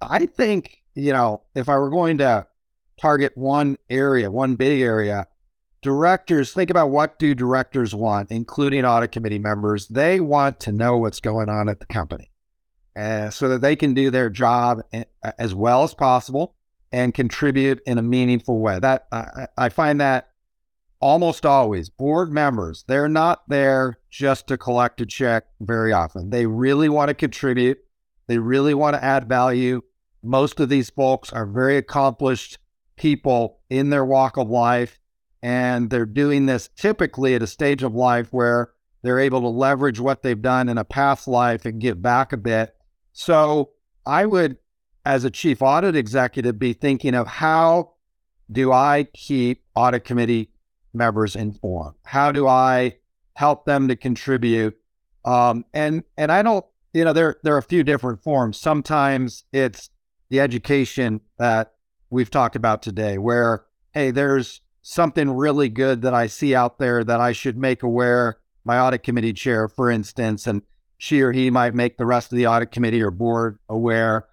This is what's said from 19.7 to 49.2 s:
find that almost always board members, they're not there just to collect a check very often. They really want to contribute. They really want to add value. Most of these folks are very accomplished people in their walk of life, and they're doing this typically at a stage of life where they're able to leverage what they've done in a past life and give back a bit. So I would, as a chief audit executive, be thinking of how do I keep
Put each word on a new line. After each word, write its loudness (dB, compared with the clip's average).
find 0
that 0
almost 2
always 2
board -2
members, -2
they're 0
not 0
there 0
just -2
to -2
collect 0
a -6
check -2
very 0
often. -2
They 0
really 0
want 0
to -2
contribute. 0
They -2
really 2
want 0
to -6
add 0
value. 0
Most 0
of 2
these 0
folks -2
are -6
very 0
accomplished -2
people -2
in 0
their 0
walk 2
of -2
life, 0
and -2
they're 0
doing 0
this -2
typically 0
at 0
a -2
stage -2
of -4
life 0
where 0
they're 0
able 2
to -2
leverage 0
what -2
they've -2
done 0
in -2
a -2
past -2
life 0
and -8
give -2
back 0
a -2
bit. -2
So 2
I 0
would, 0
as 0
a -2
chief -2
audit 2
executive, -2
be -2
thinking -2
of -2
how 0
do 0
I 4
keep -4